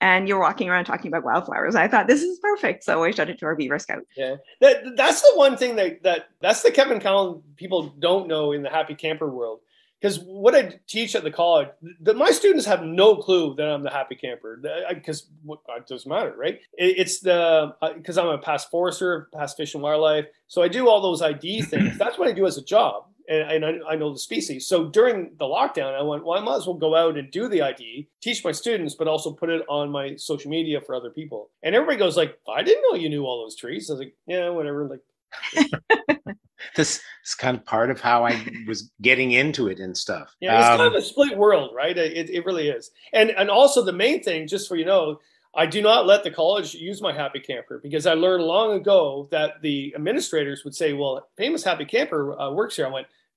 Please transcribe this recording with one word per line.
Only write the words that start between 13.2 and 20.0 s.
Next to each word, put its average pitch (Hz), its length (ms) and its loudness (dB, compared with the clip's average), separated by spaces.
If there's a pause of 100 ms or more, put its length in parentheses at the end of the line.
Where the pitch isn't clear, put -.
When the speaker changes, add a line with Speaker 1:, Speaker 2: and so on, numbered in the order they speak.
Speaker 2:
that 151 120 -2
I'm 143 140 -4
the 139 80 -6
happy 135 240 -6
camper. 120 480 -12
The, 160 260 -6
I, 175 60 -6
'cause 151 320 -10 (160)
what, 151 180 -16 (160)
it 120 100 -14
doesn't 131 220 -14
matter, 175 300 -4
right? 156 200 -6 (200)
It, 185 220 2
it's 180 200 -4
the, 165 600 2
uh, 160 100 -2 (100)
'cause 165 140 -6
I'm 175 120 2
a 147 100 -2
past 147 320 -4
forester, 175 640 -2
past 147 240 -8
fish 147 160 -8
and 147 80 -8
wildlife. 151 420 2 (240)